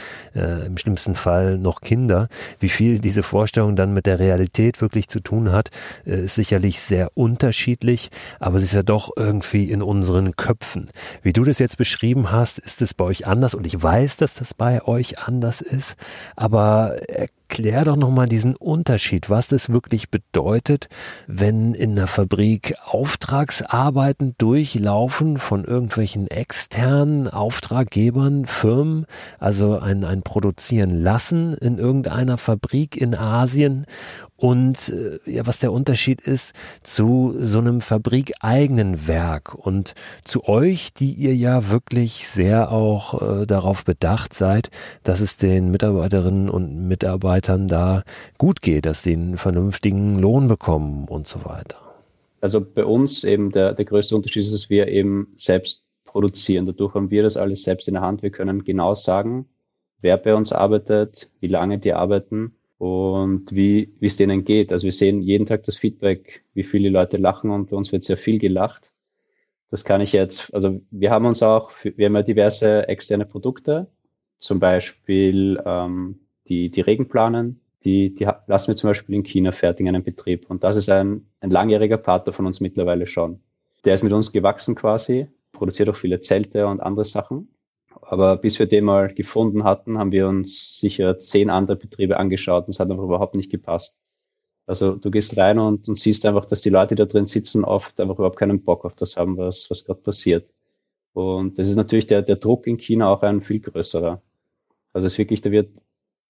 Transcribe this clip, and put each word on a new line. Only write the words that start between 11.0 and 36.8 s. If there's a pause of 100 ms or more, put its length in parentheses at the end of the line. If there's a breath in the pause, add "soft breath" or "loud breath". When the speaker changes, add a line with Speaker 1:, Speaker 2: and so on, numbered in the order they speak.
Speaker 1:
Wie
du
das
jetzt
beschrieben
hast,
ist
es
bei
euch
anders
und
ich
weiß,
dass
das
bei
euch
anders
ist, (400 loud breath)
aber (100)
erklär
doch
nochmal
diesen
Unterschied,
was
das
wirklich
bedeutet, (380 loud breath)
wenn
in
einer
Fabrik (100)
Auftragsarbeiten
durchlaufen
von
irgendwelchen
externen
Auftraggebern,
Firmen, (340 loud breath)
also
ein,
ein
Produzieren
lassen
in
irgendeiner
Fabrik
in
Asien (500 loud breath)
und,
äh, (100)
ja,
was
der
Unterschied
ist (300 loud breath)